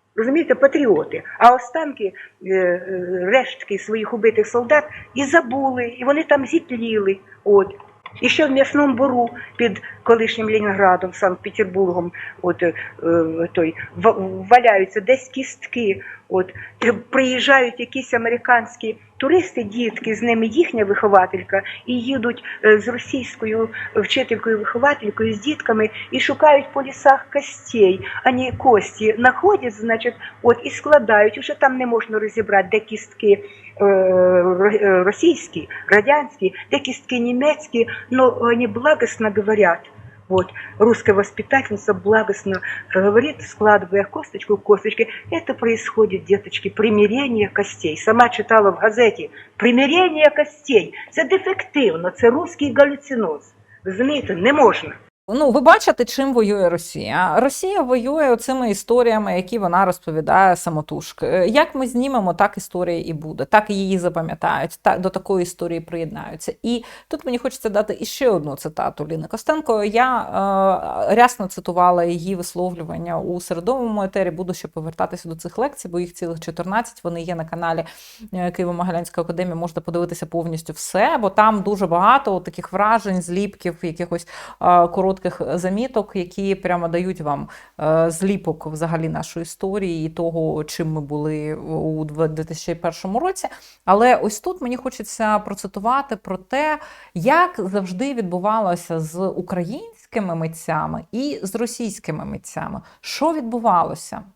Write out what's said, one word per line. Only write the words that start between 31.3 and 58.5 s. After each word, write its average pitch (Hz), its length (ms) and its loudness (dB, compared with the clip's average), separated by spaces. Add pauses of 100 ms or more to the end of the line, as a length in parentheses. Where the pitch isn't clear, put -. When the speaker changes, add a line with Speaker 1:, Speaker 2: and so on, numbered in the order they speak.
Speaker 1:
Уже 285 160 -6
там 262 240 2
не 254 80 -2
можна 220 320 -2
розібрати, 208 540 0
де 214 80 2
кістки, 208 640 0 (360)
е, 208 40 4
ро-, 185 1000 4
е, 190 180 6
російські, 208 680 0 (200)
радянські, 208 680 2 (160)
де 285 80 0
кістки 254 400 -6
німецькі, 247 680 0 (240)
но 254 200 6
вони 233 360 2
благосно 233 720 0
говорять. 202 540 2 (380)
Вот. 185 180 2 (320)
Русская 220 360 4
воспитательница 208 800 -2
благостно 196 720 0 (320)
говорит, 208 480 2
складывая 196 640 2
косточку 208 520 -4
к 196 60 -8
косточке. 214 460 0 (220)
Это 330 240 -6
происходит, 214 680 -2
деточки, 196 460 -2
примирение 214 800 2
костей. 175 480 -4
Сама 233 340 4
читала 214 400 4
в 170 60 -4
газеті. 214 540 2 (260)
Примирение 302 760 4
костей. 294 640 0 (160)
Це 320 140 -2
дефективно, 254 840 0
це 233 200 4
русський 285 440 -2
галюциноз. 262 800 0 (300)
Розумієте, 240 500 -2
не 190 180 2
можна. 277 420 4 (340)
Speaker 2:
Ну, 269 220 2
ви 240 100 4
бачите, 330 440 6
чим 269 300 -2
воює 202 340 2
Росія. 165 720 0
Росія 349 420 -2
воює 254 480 0
оцими 247 400 -2